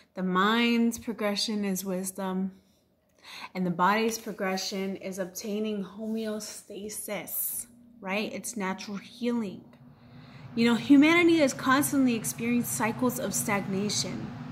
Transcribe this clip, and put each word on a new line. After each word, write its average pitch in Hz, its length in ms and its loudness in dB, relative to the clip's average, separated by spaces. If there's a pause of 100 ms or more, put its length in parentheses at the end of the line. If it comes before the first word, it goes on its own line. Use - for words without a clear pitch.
(140)
The 185 80 -6
mind's 233 760 2
progression 208 680 -2
is 190 200 -2
wisdom. 190 680 -4 (1000)
And 185 120 -2
the 175 40 0
body's 208 480 2
progression 190 760 -4
is 190 220 -10
obtaining 208 680 -6
homeostasis, 214 1800 -8 (340)
right? 196 320 -4
It's - 240 -10
natural 196 420 -6
healing. 233 680 -4 (880)
You 226 120 4
know, 240 80 6
humanity 330 640 8
has 277 140 6
constantly 269 640 2
experienced 233 580 -2
cycles 233 460 0
of 190 160 -4
stagnation 196 960 -2 (220)